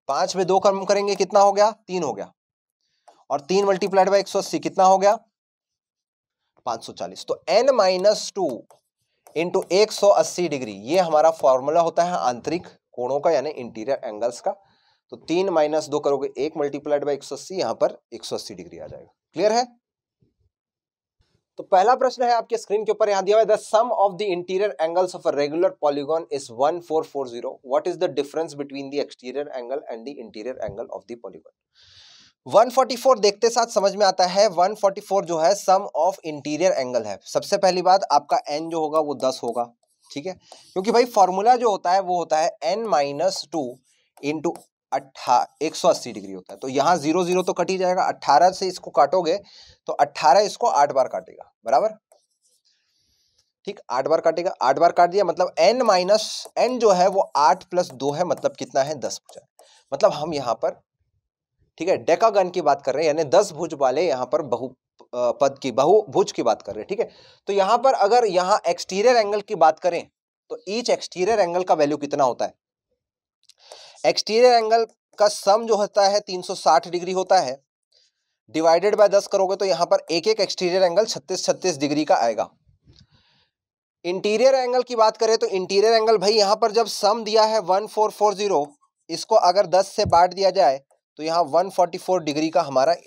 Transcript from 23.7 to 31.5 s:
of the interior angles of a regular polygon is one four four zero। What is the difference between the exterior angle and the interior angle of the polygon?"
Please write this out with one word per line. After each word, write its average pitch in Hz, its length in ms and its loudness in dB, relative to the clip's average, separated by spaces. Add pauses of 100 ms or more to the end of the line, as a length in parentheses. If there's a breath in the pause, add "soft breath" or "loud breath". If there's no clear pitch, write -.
of 196 220 2
the 208 160 -4
interior 180 340 -2 (140)
angles 170 340 0
of 170 100 -8
a 156 60 0
regular 147 380 0 (100)
polygon 147 420 -2 (100)
is 139 140 -8 (140)
one 160 220 0
four 156 240 -4
four 139 220 -8
zero। 120 220 -12 (160)
What 147 220 -2
is 165 100 -8
the 175 120 -2
difference 143 460 -6
between 139 360 -12
the 143 100 -4
exterior 127 420 -10 (100)
angle 131 340 -8
and 117 200 -12
the - 100 -14
interior 107 440 -12
angle 104 280 -10
of - 140 -14
the 120 140 -16
polygon?" 90 340 -20 (920 soft breath)